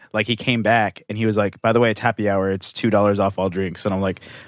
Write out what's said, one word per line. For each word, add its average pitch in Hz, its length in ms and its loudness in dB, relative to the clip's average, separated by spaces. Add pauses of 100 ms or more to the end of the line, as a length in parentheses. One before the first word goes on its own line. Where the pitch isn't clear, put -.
(120)
like, 107 160 0
he 117 80 0
came 117 260 -2
back 107 460 2
and 107 100 -6
he 113 80 0
was 107 100 2
like, 101 240 -2
"By 113 120 2
the 117 80 4
way, 117 100 4
it's 104 100 -4
happy 107 280 0
hour. 98 240 0
It's 98 200 -6
two - 180 -2
dollars 101 280 4
off 98 220 0
all 95 100 0
drinks." 90 340 -6
And 104 80 -2
I'm 95 80 -2
like, 95 200 -4 (280)